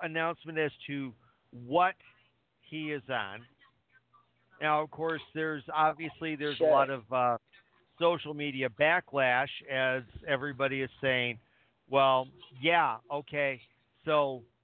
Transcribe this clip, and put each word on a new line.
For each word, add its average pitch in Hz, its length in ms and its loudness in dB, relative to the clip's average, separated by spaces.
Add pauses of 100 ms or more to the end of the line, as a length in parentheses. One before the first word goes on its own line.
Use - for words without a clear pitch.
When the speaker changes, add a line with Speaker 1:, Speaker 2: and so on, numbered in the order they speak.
Speaker 1:
announcement 165 560 -6
as 156 120 0 (160)
to 139 260 -8 (540)
what 175 280 2 (680)
he 151 320 -8
is 143 160 -4
on. 107 320 -6 (1200)
Now, 151 220 2
of 156 80 -10
course, 160 320 -6 (120)
there's 156 300 -4 (100)
obviously 156 640 0
there's 143 220 -6
Speaker 2:
Sure. 160 100 4
Speaker 1:
a - 20 6
lot 139 200 4
of, 120 220 -10
uh, 123 260 2 (600)
social 165 360 0
media 139 340 -4
backlash 139 800 2 (200)
as 131 340 0 (260)
everybody 135 540 -2
is 127 80 -6 (100)
saying, 123 380 0 (520)
Well, 131 380 4 (320)
yeah, 151 380 4 (120)
okay, 143 500 -4 (440)
so 139 380 2 (220)